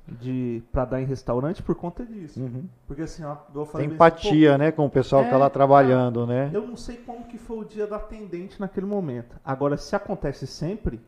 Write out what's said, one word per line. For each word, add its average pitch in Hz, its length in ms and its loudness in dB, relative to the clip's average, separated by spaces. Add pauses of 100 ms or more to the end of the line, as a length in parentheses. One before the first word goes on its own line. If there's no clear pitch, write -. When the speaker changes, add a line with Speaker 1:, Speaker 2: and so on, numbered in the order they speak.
Speaker 1:
de, 120 640 -6
pra 131 120 0
dar 127 160 -4
em 135 40 -4
restaurante 131 580 -4
por 180 140 -2
conta 175 280 -10
disso. 202 360 -14
Speaker 2:
Uhum. 127 240 -8 (240)
Speaker 1:
Porque 143 140 -10
assim, 160 220 -10
ó, 147 120 -10 (180)
eu 147 100 -6
falei 147 220 -6
Speaker 2:
Tem 156 100 -6
Speaker 1:
bem 165 80 6
assim, 165 120 6
Speaker 2:
empatia, 156 360 6
Speaker 1:
"Pô." 139 60 4
Speaker 2:
né, 156 140 2
com 151 140 0
o 123 40 -2
pessoal 139 320 4
que - 80 0
tá 135 60 4
Speaker 1:
É, - 20 6
Speaker 2:
lá 139 100 6
trabalhando, 127 800 6
né? 127 260 -2
Speaker 1:
eu 220 140 -4
não 240 100 -12
sei 240 200 -14
como 240 280 -16
que - 140 -16
foi 226 200 -12
o 214 60 -10
dia 208 220 -8
da 202 120 -8
atendente 202 640 -12
naquele 190 260 -6
momento. 156 580 -6
Agora, 143 320 -2
se - 180 -8
acontece 175 540 -6
sempre, 151 600 -8